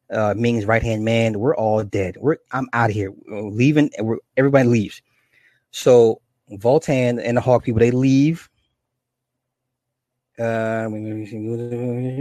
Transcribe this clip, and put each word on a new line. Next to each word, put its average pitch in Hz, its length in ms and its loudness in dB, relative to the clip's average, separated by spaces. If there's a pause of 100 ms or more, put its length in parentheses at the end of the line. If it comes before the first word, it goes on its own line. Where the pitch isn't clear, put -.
(100)
uh, 107 260 -2
Ming's 117 280 0
right-hand 113 400 0
man. 113 340 0
We're 127 160 0
all 110 300 0
dead. 98 340 -4
We're, 135 200 -2 (120)
I'm 131 220 -6
outta 117 200 0
here. 98 200 -6 (160)
We're 104 140 -10
leaving. 131 480 2 (100)
We're, 110 180 -2 (180)
everybody 135 320 4
leaves." 110 320 -2 (720)
So 117 480 4 (300)
Voltan 123 760 0
and 120 120 0
the 120 40 0
Hawk 120 220 2
people, 113 160 -2
they 117 140 4
leave. 135 580 2 (1900)
Uh, 113 520 -4 (1300)